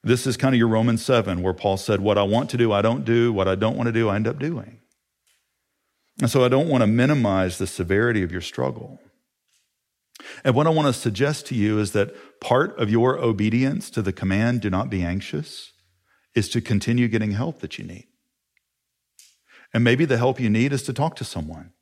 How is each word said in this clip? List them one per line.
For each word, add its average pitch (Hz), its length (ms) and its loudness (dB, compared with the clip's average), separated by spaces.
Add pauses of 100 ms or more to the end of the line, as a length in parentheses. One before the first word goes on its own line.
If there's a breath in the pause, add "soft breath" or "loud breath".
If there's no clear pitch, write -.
This 120 240 0
is 123 100 -2
kind 135 180 2
of 120 40 4
your 113 100 4
Romans 113 360 2
seven, 98 360 2
where 92 140 0
Paul 95 220 -2
said, 98 240 -2
"What 101 180 2
I 101 60 4
want 110 260 0
to 123 60 -6
do, 117 160 2
I 101 100 2
don't 123 220 0
do. 120 280 2
What 95 140 0
I 95 80 2
don't 110 220 -2
want 123 100 -2
to 117 60 0
do, 113 160 0
I 101 80 0
end 110 100 -2
up 135 140 -4
doing." 135 400 -8 (1400)
And 123 100 0
so 127 140 4
I 123 40 4
don't 139 200 2
want 139 140 2
to 107 40 4
minimize 104 720 2
the 95 80 -2
severity 101 560 0
of 85 80 -4
your 87 120 -8
struggle. - 580 -8 (1400 loud breath)
And 127 100 4
what 147 120 4
I 165 40 4
want 156 160 2
to 131 60 4
suggest 127 540 -2
to 135 80 -8
you 107 260 2
is 104 120 -2
that 101 220 0 (260 loud breath)
part - 380 0
of 107 100 0
your 123 300 2
obedience 117 720 0
to 110 120 -4
the 95 100 -2
command, 107 480 0
"Do 101 100 -4
not 92 200 -2
be 92 120 -2
anxious," 85 680 -8 (640)
is 104 160 0
to 117 100 -2
continue 117 480 0
getting 107 240 -2
help 139 280 -4
that - 180 -12
you - 60 -14
need. 92 220 -16 (1700 soft breath)
And 117 100 2
maybe 127 220 4
the 131 140 2
help 127 200 0
you 117 120 0
need 120 220 2
is 135 120 -2
to 139 80 -6
talk 151 240 -4
to - 80 -10
someone 80 580 -10